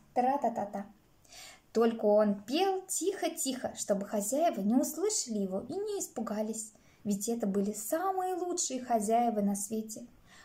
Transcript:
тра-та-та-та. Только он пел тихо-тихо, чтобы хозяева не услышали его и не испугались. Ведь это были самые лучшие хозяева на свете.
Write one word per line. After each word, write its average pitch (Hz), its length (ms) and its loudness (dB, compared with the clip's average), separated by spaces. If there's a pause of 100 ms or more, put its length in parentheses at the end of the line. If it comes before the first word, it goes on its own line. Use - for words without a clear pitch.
(140)
тра-та-та-та. 233 680 0 (920)
Только 226 320 4
он 208 380 6
пел 381 420 2
тихо-тихо, 320 880 -2
чтобы 196 300 0
хозяева 262 540 0
не 208 160 4
услышали 302 640 0
его 190 220 -2
и 247 120 -8
не 403 260 -4
испугались. 220 720 -6 (300)
Ведь 202 260 -2
это 233 200 0
были 196 240 0
самые 370 640 -2
лучшие 349 460 -2
хозяева 226 600 2
на 202 160 2
свете. 220 500 -6 (380)